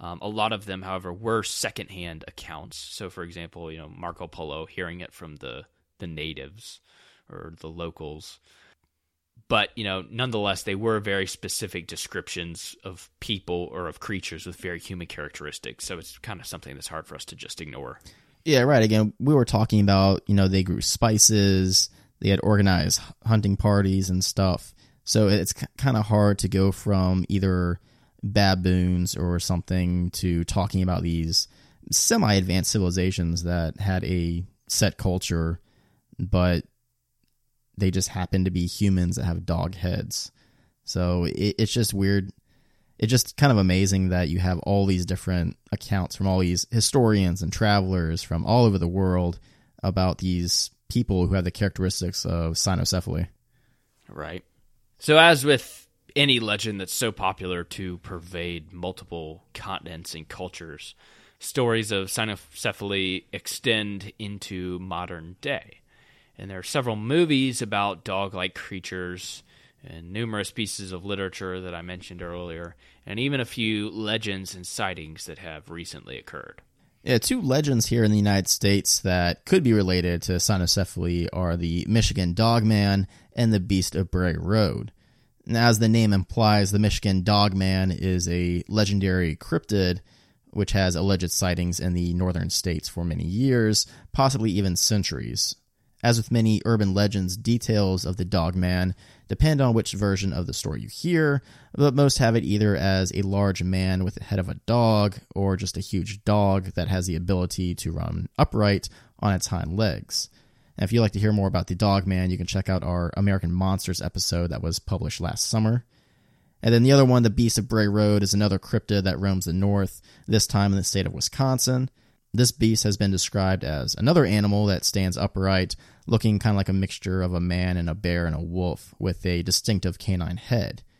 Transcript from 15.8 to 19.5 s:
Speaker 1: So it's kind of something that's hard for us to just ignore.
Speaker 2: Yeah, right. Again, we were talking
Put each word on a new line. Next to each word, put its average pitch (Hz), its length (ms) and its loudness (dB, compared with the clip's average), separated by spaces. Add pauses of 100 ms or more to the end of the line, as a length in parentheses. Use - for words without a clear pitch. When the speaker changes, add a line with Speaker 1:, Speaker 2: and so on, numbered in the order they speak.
Speaker 1:
So 90 120 -12
it's - 200 -18
kind 101 220 -14
of - 60 -20
something 73 280 -14
that's 69 140 -14
hard 80 180 -12
for - 80 -16
us 71 120 -16
to 82 100 -16
just - 240 -16
ignore. 67 400 -14 (440)
Speaker 2:
Yeah, 143 180 4
right. 131 200 6
Again, 107 360 4
we 139 140 2
were 131 140 6
talking 107 340 2